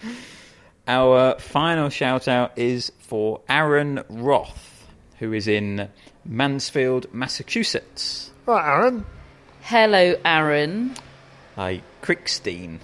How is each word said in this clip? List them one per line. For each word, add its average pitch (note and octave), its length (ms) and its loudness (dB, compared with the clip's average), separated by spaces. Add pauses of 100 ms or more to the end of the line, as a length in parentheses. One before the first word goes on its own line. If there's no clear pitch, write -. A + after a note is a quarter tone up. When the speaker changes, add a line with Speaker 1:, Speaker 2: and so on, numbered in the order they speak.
(880)
Speaker 1:
Our B2+ 520 4
final D#3 500 -2
shout-out B2+ 680 0
is B2 420 -2
for A2 480 -4
Aaron D3 600 2
Roth, - 800 -4 (320)
who A2 120 -6
is G#2+ 160 -4
in G2+ 420 -2 (360)
Mansfield, C3 880 -2
Massachusetts. - 1200 -6 (160)
Speaker 2:
Right, G3 200 2
Aaron. G#3 380 2 (560)
Speaker 3:
Hello, G#3 540 6 (100)
Aaron. D#3+ 680 2 (600)
Speaker 1:
Hi, F#2 260 -6 (200)
Crickstein. - 840 -6